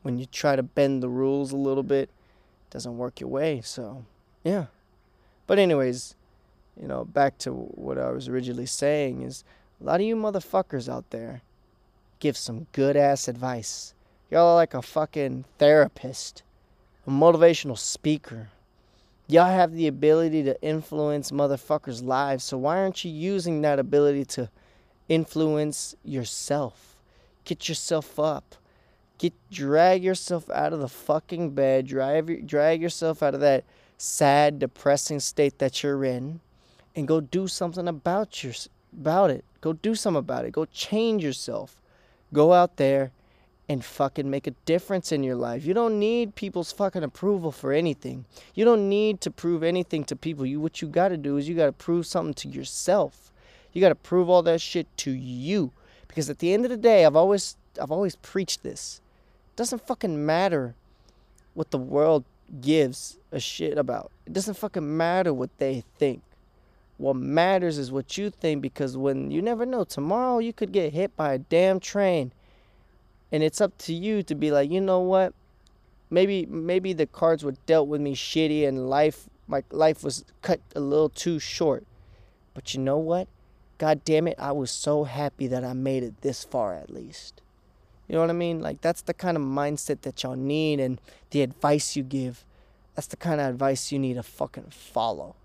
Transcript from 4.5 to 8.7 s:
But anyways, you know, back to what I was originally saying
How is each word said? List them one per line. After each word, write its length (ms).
But 100
anyways, 560
you 80
know, 180
back 340
to 140
what 440
I 140
was 160
originally 400
saying 560